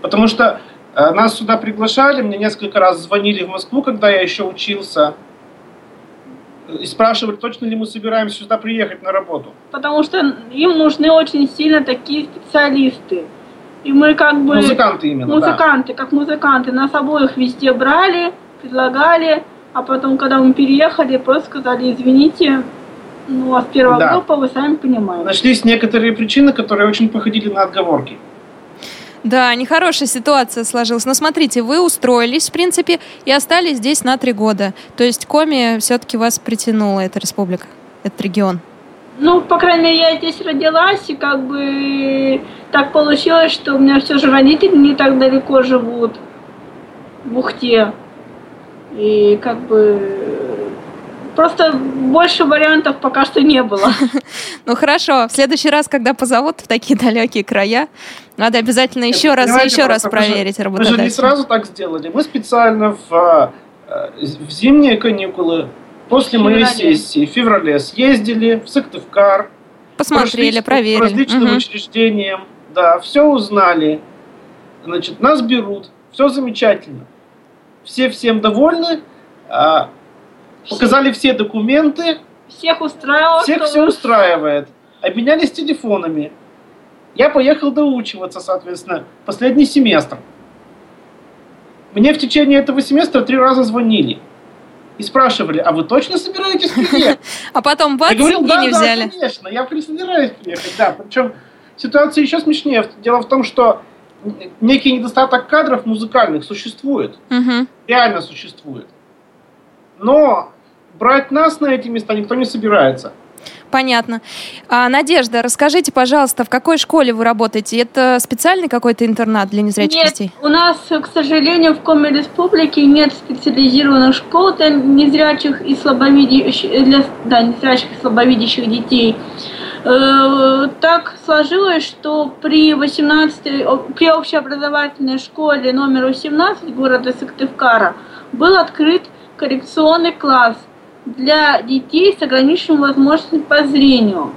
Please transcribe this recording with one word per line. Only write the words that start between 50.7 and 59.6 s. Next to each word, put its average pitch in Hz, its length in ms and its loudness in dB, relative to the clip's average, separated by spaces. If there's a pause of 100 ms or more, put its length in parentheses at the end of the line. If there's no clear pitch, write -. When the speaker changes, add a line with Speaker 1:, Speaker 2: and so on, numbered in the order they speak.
Speaker 2:
просто 320 380 2
больше 269 720 0
вариантов 311 560 2
пока 269 240 0
что - 160 0
не 269 220 4
было. 202 360 0
Speaker 3:
<laughs> - 640 -6
Ну 240 100 0
хорошо, 285 520 0
в - 40 -10
следующий 277 400 0
раз, 294 160 0
когда 269 260 -2
позовут 262 480 -2
в - 60 -20
такие 233 300 -2
далёкие 226 460 0
края, 220 440 -2 (500)
надо 226 220 0
обязательно 247 460 0
Speaker 1:
Нет, 247 100 0
Speaker 3:
ещё 302 200 2
раз 254 100 4
и 233 40 0
Speaker 1:
понимаете, 262 260 2